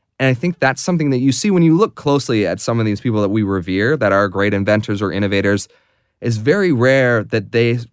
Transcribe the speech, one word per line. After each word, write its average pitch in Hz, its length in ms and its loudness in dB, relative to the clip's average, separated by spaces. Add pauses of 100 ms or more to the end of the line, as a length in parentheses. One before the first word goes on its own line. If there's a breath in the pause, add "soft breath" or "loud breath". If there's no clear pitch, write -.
(200)
and 135 100 0
I 131 40 2
think 175 260 -6
that's 135 220 -2
something 160 280 -2
that 131 100 0
you 135 120 2
see 202 200 0
when 175 120 4
you 160 120 6
look 208 200 0
closely 131 520 0
at 92 120 -4
some 117 200 -2
of 110 60 0
these 104 160 -2
people 107 200 -2
that 101 80 0
we 107 140 0
revere, 98 540 -2
that 104 140 0
are 101 160 2
great 98 260 -2
inventors 104 480 0
or 98 100 -2
innovators. 98 560 -2 (540)
It's 117 160 -2
very 175 340 2
rare 123 540 2
that 107 260 -6
they 120 280 0 (140)